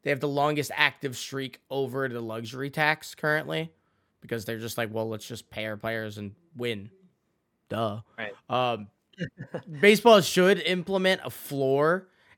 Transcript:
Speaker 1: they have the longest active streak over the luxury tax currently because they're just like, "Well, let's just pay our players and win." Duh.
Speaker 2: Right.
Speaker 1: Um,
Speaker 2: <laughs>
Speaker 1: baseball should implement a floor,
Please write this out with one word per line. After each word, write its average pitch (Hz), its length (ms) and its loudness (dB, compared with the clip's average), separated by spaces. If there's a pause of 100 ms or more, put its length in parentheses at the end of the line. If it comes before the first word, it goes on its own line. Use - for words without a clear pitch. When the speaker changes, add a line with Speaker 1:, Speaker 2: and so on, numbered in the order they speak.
Speaker 1:
they 143 80 -4
have 143 80 0
the 147 80 -4
longest 143 480 0
active 139 420 2
streak 135 440 -10 (100)
over 135 380 -2
the 120 120 -6
luxury 117 500 -8
tax 156 440 0
currently 156 560 -2 (500)
because 117 240 -6
they're 113 140 -6
just 110 180 -8
like, 110 160 -4
"Well, 110 160 -4
let's 107 200 -10
just 117 200 -14
pay 110 180 -8
our 107 100 -6
players 110 420 -6
and 101 160 -10 (220)
win." 113 340 -6 (800)
Duh. 107 300 -4 (180)
Speaker 2:
Right. 107 160 -10 (160)
Speaker 1:
Um, 120 380 -2 (480)
Speaker 2:
<laughs> 156 460 -14
Speaker 1:
baseball 208 400 10
should 180 400 4
implement 185 640 0
a 127 60 -8
floor, 143 760 0 (320)